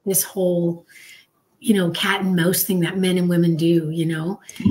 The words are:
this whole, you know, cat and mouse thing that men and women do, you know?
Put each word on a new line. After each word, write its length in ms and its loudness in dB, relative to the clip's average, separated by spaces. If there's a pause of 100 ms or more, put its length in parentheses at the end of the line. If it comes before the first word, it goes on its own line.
this 180 0
whole, 640 -2 (760)
you 160 2
know, 160 2
cat 300 -2
and 140 0
mouse 280 0
thing 180 0
that 160 -2
men 200 2
and 120 0
women 260 2
do, 360 2
you 140 -2
know? 340 -4 (320)